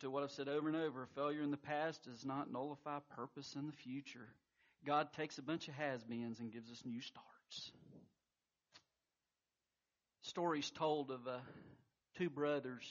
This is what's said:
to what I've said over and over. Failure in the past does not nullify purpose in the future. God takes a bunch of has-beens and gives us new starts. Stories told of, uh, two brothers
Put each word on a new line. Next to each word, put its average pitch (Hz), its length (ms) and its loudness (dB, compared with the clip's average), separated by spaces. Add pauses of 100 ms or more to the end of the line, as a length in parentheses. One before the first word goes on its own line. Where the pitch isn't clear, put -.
to 135 100 -2
what 143 120 2
I've 139 80 -2
said 139 180 -2
over 151 180 4
and 156 80 4
over. 135 400 0
Failure 147 280 2
in 147 60 4
the 143 60 4
past 147 480 0
does 120 220 -10
not 135 260 0
nullify 143 480 -2 (160)
purpose 131 400 -8
in 143 120 -2
the 143 100 -6
future. 123 500 -8 (580)
God 147 280 6
takes 156 240 -2
a 147 40 -6
bunch 160 280 0
of 139 60 -6
has-beens 117 680 0
and 113 100 -4
gives 117 180 -10
us 120 140 -12
new 120 160 -2
starts. - 720 -12 (2500)
Stories 160 480 4
told 151 380 4
of, 127 160 -4
uh, 127 140 -2 (760)
two 180 120 4
brothers 135 600 2